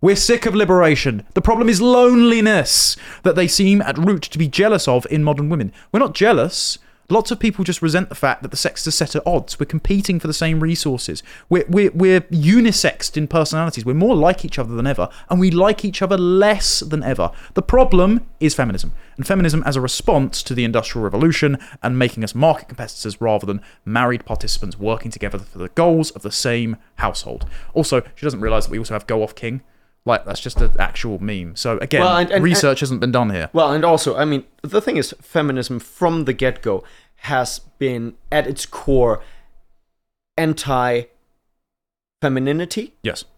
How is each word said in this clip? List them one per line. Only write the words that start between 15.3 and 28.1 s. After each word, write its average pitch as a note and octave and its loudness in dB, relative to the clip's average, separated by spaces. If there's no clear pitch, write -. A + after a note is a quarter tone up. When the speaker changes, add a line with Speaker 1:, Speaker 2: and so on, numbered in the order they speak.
Speaker 1:
we F#3 4
like G3 2
each G3 -4
other G3 0
less F#3+ 2
than D#3 -4
ever. F#2+ -2
The - 0
problem A3 4
is D3+ 0
feminism, A#2 -2
and - -6
feminism F3 2
as C3+ 0
a C3+ 0
response C3+ 0
to C3 -6
the B2 0
Industrial A2+ -2
Revolution C#3+ 0
and B2 -2
making A#2+ -2
us G#2 -8
market D3 0
competitors A2 -12
rather A2 0
than G2+ -6
married A#2+ -2
participants - -4
working A2 -4
together G2+ -8
for F#2 -16
the F2+ -8
goals E3 2
of G2 -18
the G#2 -10
same A#2 -4
household. - -6
Also, C3+ 0